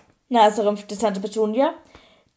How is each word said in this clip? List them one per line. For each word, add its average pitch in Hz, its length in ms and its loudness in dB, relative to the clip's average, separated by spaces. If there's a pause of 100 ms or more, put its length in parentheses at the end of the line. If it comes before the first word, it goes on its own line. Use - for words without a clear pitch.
(280)
naserümpfte 208 680 2
Tante 202 220 -2
Petunia, 220 540 -2 (640)